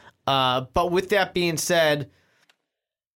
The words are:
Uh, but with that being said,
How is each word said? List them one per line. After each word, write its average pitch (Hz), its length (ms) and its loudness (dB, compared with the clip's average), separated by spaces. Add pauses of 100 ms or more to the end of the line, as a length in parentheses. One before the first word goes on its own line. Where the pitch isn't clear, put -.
(260)
Uh, 131 360 0 (120)
but 175 180 0
with 185 180 0
that 190 260 0
being 175 220 -2
said, 151 520 0 (1080)